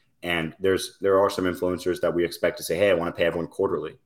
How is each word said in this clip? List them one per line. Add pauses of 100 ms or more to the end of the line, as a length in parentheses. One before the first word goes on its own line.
(220)
And
there's,
there
are
some
influencers
that
we
expect
to
say,
"Hey,
I
wanna
pay
everyone
quarterly.